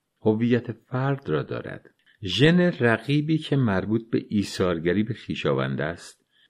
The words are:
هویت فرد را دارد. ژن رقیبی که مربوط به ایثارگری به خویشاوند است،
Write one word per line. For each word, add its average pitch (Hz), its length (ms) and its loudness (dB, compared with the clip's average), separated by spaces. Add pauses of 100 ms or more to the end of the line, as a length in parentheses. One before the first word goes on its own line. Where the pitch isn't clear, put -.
(220)
هویت 117 500 2
فرد 135 580 -4
را 143 140 0
دارد. - 460 -10 (340)
ژن 135 360 4
رقیبی 151 800 2
که 151 180 -2
مربوط 107 540 0
به - 200 0
ایثارگری 90 720 0
به - 100 -4 (120)
خویشاوند 67 560 -2
است، - 440 -8 (240)